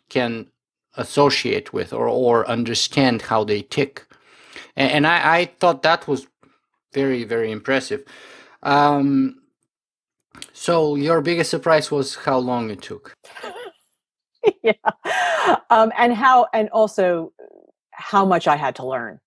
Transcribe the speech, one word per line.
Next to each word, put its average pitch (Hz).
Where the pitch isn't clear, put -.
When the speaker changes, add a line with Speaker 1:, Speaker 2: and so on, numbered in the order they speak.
Speaker 1:
can 117
associate 127
with 101
or, 117
or 117
understand 117
how 110
they 104
tick. -
A-, 139
and 147
I, 165
I 175
thought 165
that 165
was 139
very, 131
very 113
impressive. 107
Um, 139
so 156
your 156
biggest 165
surprise 156
was 139
how 135
long 123
it 98
took. -
Speaker 2:
<laughs> 427
Yeah. 220
Um, 220
and 240
how, 247
and 214
also 185
how -
much 180
I 147
had 139
to 131
learn. 117